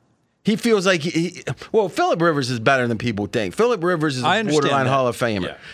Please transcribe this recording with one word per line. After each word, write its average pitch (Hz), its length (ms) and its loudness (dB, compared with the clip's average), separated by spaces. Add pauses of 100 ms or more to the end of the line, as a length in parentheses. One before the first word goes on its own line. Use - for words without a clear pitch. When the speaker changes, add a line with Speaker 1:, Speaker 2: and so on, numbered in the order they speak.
(440)
Speaker 1:
He 214 100 2
feels 208 320 2
like 185 140 2
he, 165 100 -4
he, 160 320 -2 (300)
well, 214 160 2
Phillip 320 340 0
Rivers 143 260 2
is 123 120 -2
better 127 260 2
than 117 120 -2
people 104 280 -4
think. 98 280 -4
Phillip 220 280 0
Rivers 160 340 -2
is 127 60 -6
a 147 60 0
Speaker 2:
I 190 100 2
understand 151 240 2
Speaker 1:
borderline 139 240 2
Speaker 2:
that. 127 60 0
Speaker 1:
Hall 131 160 2
of 117 80 -4
Famer. 107 260 -2
Speaker 3:
Yeah. 78 140 -8 (180)